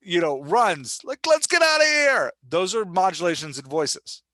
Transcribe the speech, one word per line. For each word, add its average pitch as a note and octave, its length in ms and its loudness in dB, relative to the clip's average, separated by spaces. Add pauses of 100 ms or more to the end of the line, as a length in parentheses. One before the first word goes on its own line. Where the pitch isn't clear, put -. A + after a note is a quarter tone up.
you F3 200 -2
know, D3 220 -2
runs, D#3+ 600 0
like, - 220 -10
Let's D#4 200 2
get E4+ 160 2
outta D#4 220 4
here. C#4+ 480 2 (160)
Those F3+ 260 -2
are A3+ 100 -2
modulations E3+ 720 -2
in C#3 80 -12
voices C#3+ 560 -6 (120)